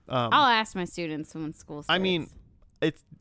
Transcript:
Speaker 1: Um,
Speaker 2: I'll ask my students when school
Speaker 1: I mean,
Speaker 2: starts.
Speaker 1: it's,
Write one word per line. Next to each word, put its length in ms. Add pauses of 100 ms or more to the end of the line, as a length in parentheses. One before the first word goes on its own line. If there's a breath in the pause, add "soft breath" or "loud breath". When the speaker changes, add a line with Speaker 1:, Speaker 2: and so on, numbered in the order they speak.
Speaker 1:
Um, 240
Speaker 2:
I'll 140
ask 300
my 80
students 500
when 200
school 340
Speaker 1:
I 100
mean, 280
Speaker 2:
starts. 140 (400)
Speaker 1:
it's, 240 (160)